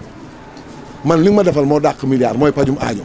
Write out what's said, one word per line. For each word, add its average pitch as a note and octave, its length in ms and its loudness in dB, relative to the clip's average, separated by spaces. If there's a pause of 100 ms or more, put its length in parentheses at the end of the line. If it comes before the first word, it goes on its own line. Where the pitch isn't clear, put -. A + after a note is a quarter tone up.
(1040)
Man D#3+ 180 2
li F#3+ 80 4
nga G#3 60 4
ma G3+ 60 4
defal D3 220 2
moo D3 160 2
dàq D3 240 -2
milliard, B2 320 0
mooy C#3+ 160 2
pajum C#3 280 0
aajo. A#2 240 -6